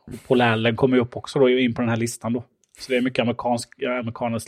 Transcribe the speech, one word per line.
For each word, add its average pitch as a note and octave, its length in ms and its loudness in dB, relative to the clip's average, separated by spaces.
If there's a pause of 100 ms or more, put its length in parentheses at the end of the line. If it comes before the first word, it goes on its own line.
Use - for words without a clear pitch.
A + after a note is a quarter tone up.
Och A#2+ 80 -16 (140)
Paul B2 140 4
Allen A#2 340 2
kommer C3 220 4
ju B2 40 6
upp A#2+ 160 -4
också - 220 -4
då, B2+ 100 6
in B2+ 260 2
på B2+ 60 -2
den A#2 80 0
här A#2 80 0
listan A#2 360 -4
då. B2 100 -6 (360)
Så - 120 -14
det B2 60 2
är A#2+ 40 0
mycket B2+ 220 0
amerikansk, A#2+ 600 -4 (160)
amerikaner A#2 480 -4